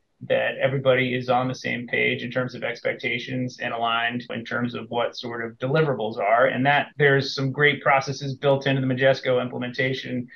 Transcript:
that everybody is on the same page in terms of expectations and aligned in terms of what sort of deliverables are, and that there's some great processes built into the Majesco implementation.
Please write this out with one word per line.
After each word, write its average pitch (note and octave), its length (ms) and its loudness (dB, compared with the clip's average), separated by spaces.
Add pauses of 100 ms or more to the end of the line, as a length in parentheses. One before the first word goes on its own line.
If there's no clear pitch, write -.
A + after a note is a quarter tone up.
(200)
that A#2+ 400 0
everybody C3 540 2
is B2 160 -4
on B2 160 2
the C3 80 -4
same B2 320 -6
page B2 380 0
in A#2+ 60 -8
terms B2+ 260 -4
of A#2 80 -6
expectations B2 960 -4
and A#2+ 120 -4
aligned A#2 580 -2
in A#2 140 -6
terms A#2+ 300 -4
of A#2 140 -8
what A#2+ 280 -2
sort A#2 280 -8
of A2+ 140 -10
deliverables B2+ 600 0
are, A#2 280 4
and A#2+ 200 0
that C#3+ 220 4 (100)
there's C#3 360 4
some C3+ 180 -2
great C#3+ 280 2
processes C#3 540 0
built C#3 320 2
into C3+ 140 2
the C3 60 -2
Majesco C3 540 2
implementation. B2 960 -4